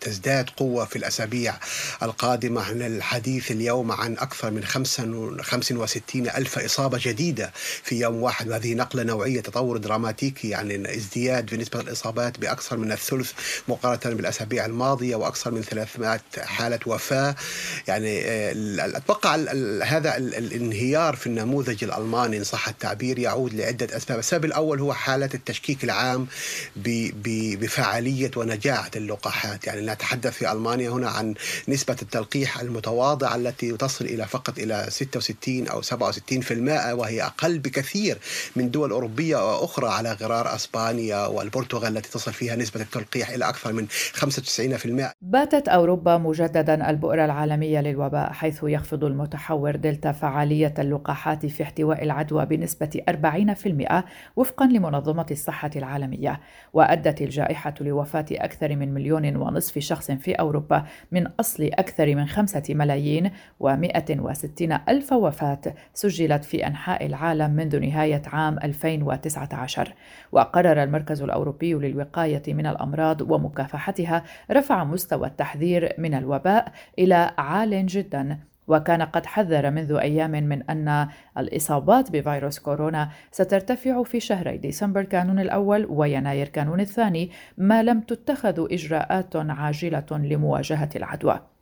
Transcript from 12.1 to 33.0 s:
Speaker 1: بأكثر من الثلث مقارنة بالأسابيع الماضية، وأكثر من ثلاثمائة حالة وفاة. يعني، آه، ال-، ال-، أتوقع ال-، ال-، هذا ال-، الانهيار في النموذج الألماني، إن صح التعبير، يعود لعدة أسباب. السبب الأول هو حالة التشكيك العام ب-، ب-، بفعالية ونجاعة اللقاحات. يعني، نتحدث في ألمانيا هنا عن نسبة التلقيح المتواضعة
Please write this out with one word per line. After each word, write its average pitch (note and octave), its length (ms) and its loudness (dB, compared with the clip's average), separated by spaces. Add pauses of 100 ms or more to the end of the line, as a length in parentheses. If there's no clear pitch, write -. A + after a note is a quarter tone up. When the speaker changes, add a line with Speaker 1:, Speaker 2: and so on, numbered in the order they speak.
Speaker 1:
بأكثر A2+ 380 -4
من A2 140 -2
الثلث B2+ 420 -2 (360)
مقارنة A#2+ 460 0
بالأسابيع A2 500 -2
الماضية، B2 500 0
وأكثر - 360 -2
من A2+ 100 -2
ثلاثمائة A2 580 -4 (240)
حالة A#2 420 -2
وفاة. C3+ 500 0 (520)
يعني، G#2+ 320 0
آه، G#2+ 320 -2
ال-، G#2+ 280 -4
ال-، - 160 -2
أتوقع F3 400 2
ال-، D#3 140 0
ال-، G#2+ 340 -2
هذا D3 340 0
ال-، B2+ 180 -4
الانهيار A#2+ 800 0
في - 120 -8
النموذج A#2+ 560 -2
الألماني، A2+ 540 -2
إن G2+ 60 -4
صح - 240 -2
التعبير، A#2 520 -4
يعود A#2+ 340 0
لعدة A2+ 440 -4
أسباب. A#2 220 -4
السبب D#3+ 260 0
الأول D#3 340 0
هو C#3 140 0
حالة C3+ 360 0 (120)
التشكيك - 420 -4
العام B2+ 440 0 (480)
ب-، A#2 340 0 (140)
ب-، A2 360 -2
بفعالية A#2+ 800 0
ونجاعة A2+ 580 0
اللقاحات. G#2 720 -4
يعني، G#2+ 180 -4
نتحدث A#2 480 -2
في - 180 -2
ألمانيا A#2 380 0
هنا B2 200 0
عن A2 240 -2 (340)
نسبة C3+ 340 0
التلقيح B2 580 -2
المتواضعة A#2+ 760 0